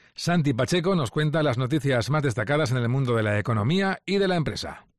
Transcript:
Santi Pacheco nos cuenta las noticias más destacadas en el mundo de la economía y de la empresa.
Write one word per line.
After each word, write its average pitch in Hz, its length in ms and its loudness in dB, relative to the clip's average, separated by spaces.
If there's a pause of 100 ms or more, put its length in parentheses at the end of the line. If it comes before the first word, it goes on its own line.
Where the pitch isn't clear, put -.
(160)
Santi 151 400 0
Pacheco 170 400 0
nos 143 160 -2
cuenta 151 320 0
las 127 160 2
noticias 131 500 0
más 151 140 0
destacadas 131 480 0
en 131 60 0
el 117 120 0
mundo 123 260 0
de 113 60 2
la 104 160 0
economía 123 720 0
y 190 100 0
de 196 100 2
la 185 100 0
empresa. 104 500 -6 (120)